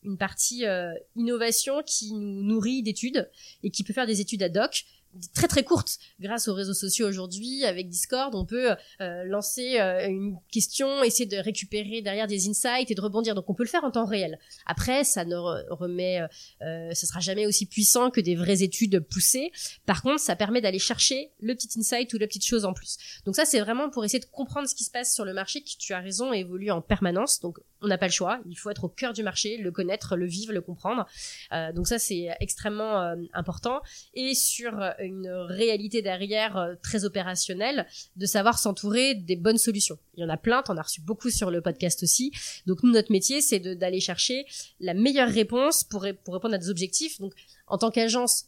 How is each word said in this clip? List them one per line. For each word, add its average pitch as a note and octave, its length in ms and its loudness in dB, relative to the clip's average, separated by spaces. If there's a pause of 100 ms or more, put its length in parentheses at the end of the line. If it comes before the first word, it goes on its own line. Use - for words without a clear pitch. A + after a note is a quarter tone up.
une G3 160 -6
partie, A#3+ 480 -2
euh, F3+ 260 0 (240)
innovation A#3 680 2
qui - 260 -2
nous G3+ 300 -4
nourrit A3 400 2
d'études A3+ 480 -2 (320)
et G3+ 80 -2
qui - 120 -4
peut G3+ 120 -4
faire B3+ 120 0
des G#3+ 140 0
études G3+ 220 -2
ad F3 160 2
hoc, - 260 0 (500)
très, - 140 4
très C#4+ 160 4
courtes. - 340 2 (220)
Grâce A3 280 -4
aux G3+ 60 2
réseaux G3 200 -2
sociaux G3+ 340 0
aujourd'hui, G3 560 -4
avec F3+ 240 0
Discord, B3+ 460 -2
on F#3 100 0
peut, A#3 320 2 (240)
euh, F3+ 240 -6
lancer, A3 560 0
euh, F#3 260 2
une G3 300 -2 (160)
question, C4+ 500 2
essayer A#3+ 220 4
de G3 140 -4
récupérer G#3 640 -4
derrière G3+ 240 -2
des G3 200 0
insights B3 440 0
et A3 40 2
de F#3+ 60 -4
rebondir. G#3+ 340 0
Donc G3 140 -4
on G3 60 0
peut A#3+ 100 0
le A3 60 -4
faire E4+ 140 2
en C4 60 0
temps A3+ 140 2
réel. F#3+ 340 -2 (280)
Après, B3+ 380 2
ça F3+ 200 2
ne E3+ 100 -2
re-, F3 360 -2
remet, F3+ 500 -2
euh, E3 60 -4 (340)
euh, E3 340 -6
ça - 120 -2
sera - 140 -4
jamais F#3+ 260 0
aussi G#3 180 2
puissant A#3+ 460 4
que B3 100 2
des F3 160 2
vraies F3 260 4
études F#3+ 380 4
poussées. C4 500 0 (360)
Par F#3 160 0
contre, C#4 180 2
ça - 160 0
permet G#3+ 240 2
d'aller F#3+ 180 2
chercher C4+ 600 0
le A3+ 140 -2
petit A#3 240 -6
insight A#3+ 340 0
ou A3+ 60 -2
la G#3+ 80 0
petite G#3 180 -4
chose A3 220 2
en F#3+ 80 0
plus. - 240 -10 (260)
Donc F#3+ 100 -2
ça, D4+ 120 4
c'est C4 140 4
vraiment A#3 280 0
pour B3 160 -4
essayer G#3+ 160 0
de - 60 -16
comprendre C#4 420 -6
ce - 60 -2
qui A3+ 100 -6
se - 60 -6
passe B3 240 -2
sur G#3+ 100 -2
le F#3+ 80 -6
marché F#3+ 300 -6
qui, - 160 -12
tu - 160 -6
as F3+ 60 -4
raison, G3 340 -2
évolue F#3+ 360 -4
en E3+ 120 0
permanence. F#3+ 580 0
Donc E3+ 180 -8 (220)
on G#3 60 -4
n'a G3 100 2
pas F#3+ 100 0
le F3 60 2
choix. G3+ 340 0
Il F3 100 -12
faut - 140 -8
être G3+ 140 -6
au F3+ 40 -2
cœur A#3+ 260 -6
du G#3+ 80 -4
marché, G#3+ 340 -2
le G3 160 -4
connaître, F3+ 440 -2
le F3 100 0
vivre, G3+ 260 -6
le F#3+ 80 -2
comprendre. F#3+ 460 -4 (460)
Euh, D#3+ 200 -4
donc E3+ 160 0
ça, A#3 100 2
c'est F3 300 -2 (120)
extrêmement, G#3+ 600 -2
euh, E3+ 140 -2 (180)
important. A#3 480 -4 (340)
Et C4 200 -2
sur, A#3 440 0
euh, F#3+ 200 -2
une F#3+ 320 -6
réalité G3+ 720 0
derrière, G3+ 540 0
euh, F3+ 260 -2
très G3+ 220 -2
opérationnelle, F#3+ 840 -2 (300)
de F#3 100 -4
savoir G#3+ 320 4
s'entourer A3+ 560 2
des F3+ 220 -2
bonnes A3 220 4
solutions. G3+ 380 2 (200)
Il E3+ 60 -6
y - 20 -4
en E3 40 -2
a D#3 80 0
plein, A#3 240 4
t'en G#3+ 160 -2
as D#3+ 60 -4
reçu - 180 -6
beaucoup G#3+ 300 -2
sur F#3+ 220 0
le E3+ 100 0
podcast E3+ 400 0
aussi. B3+ 300 2 (340)
Donc F3+ 160 0
nous, B3 80 10
notre A3 220 6
métier, A#3 280 4
c'est G#3 200 4
de, F#3 140 -6
d'aller F#3 260 0
chercher B3 440 0 (360)
la F3+ 140 -2
meilleure B3 360 6
réponse A#3 540 4
pour G3+ 180 -6
ré-, G3 120 -4
pour F3+ 200 -10
répondre G#3 220 0
à - 20 0
des F3 100 -4
objectifs. F#3+ 520 -2
Donc F#3+ 120 -6 (360)
en G3 100 0
tant A3+ 140 4
qu'agence A#3 560 2